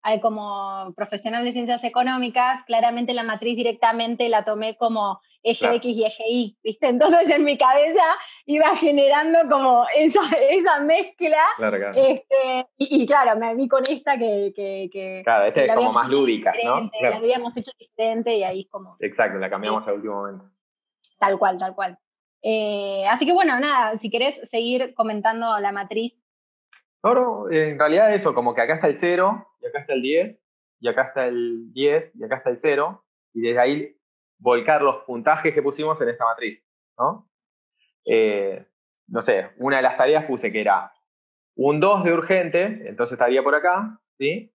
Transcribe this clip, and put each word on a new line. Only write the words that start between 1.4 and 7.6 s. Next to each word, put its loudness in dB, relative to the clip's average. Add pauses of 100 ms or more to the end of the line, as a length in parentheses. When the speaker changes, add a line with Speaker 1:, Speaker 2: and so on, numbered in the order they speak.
Speaker 1:
de -4
ciencias -4
económicas, -2
claramente 0
la -4
matriz -4
directamente 0
la 2
tomé -4
como -2 (240)
eje 0
Speaker 2:
Claro. 2
Speaker 1:
X -4
y 0
eje -6
Y, -2
¿viste? -2
Entonces 4
en 4
mi 0
cabeza 4 (440)